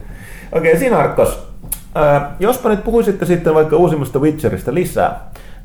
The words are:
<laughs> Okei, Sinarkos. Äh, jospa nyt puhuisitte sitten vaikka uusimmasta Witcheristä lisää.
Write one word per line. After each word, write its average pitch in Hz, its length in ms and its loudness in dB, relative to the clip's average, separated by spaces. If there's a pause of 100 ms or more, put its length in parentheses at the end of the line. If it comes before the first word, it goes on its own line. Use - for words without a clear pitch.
(280)
<laughs> - 280 -10
Okei, 165 220 2
Sinarkos. 175 720 0 (500)
Äh, 143 240 4 (180)
jospa 226 300 0
nyt 202 140 0
puhuisitte 214 420 2
sitten 170 280 2
vaikka 156 240 4
uusimmasta 151 420 2
Witcheristä 147 540 0
lisää. 180 580 -2 (340)